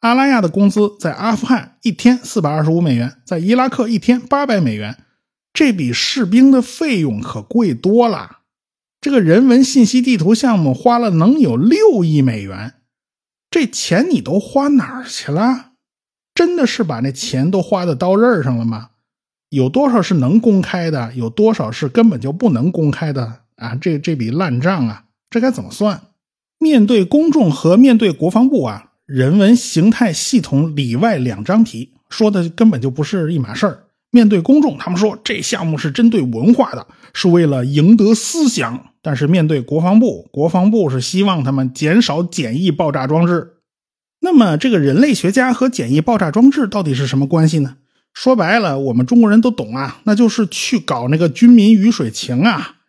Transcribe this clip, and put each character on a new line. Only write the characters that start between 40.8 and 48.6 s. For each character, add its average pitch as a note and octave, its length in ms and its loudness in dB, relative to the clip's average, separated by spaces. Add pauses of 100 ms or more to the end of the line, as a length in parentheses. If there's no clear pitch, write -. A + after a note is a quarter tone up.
是 C3 120 -4
希 F#3 220 -2
望 F3+ 220 0
他 C3+ 80 -2
们 C3 200 -2
减 D#3 280 0
少 E3 220 0
简 C#3+ 380 -6
易 F#3 100 0
爆 D#3 200 -2
炸 C3+ 160 -4
装 D#3+ 200 0
置。 E3+ 320 -4 (600)
那 F4+ 120 -2
么 G#3+ 240 4
这 B3+ 140 -2
个 G#3 80 2
人 C#3 180 0
类 C4+ 160 2
学 F3+ 180 -2
家 B3+ 220 0
和 B3+ 160 0
简 C3 240 -4
易 D3 80 2
爆 A3+ 160 0
炸 F#3 140 -2
装 A#3 200 4
置 C#4 160 -2
到 G3+ 160 -6
底 D3 120 -2
是 C3+ 120 -4
什 C3 120 -2
么 C#3 80 0
关 D#3+ 220 2
系 D#3+ 100 0
呢？ C3+ 180 -4 (380)
说 B3+ 200 0
白 G3+ 240 0
了， E3 200 -2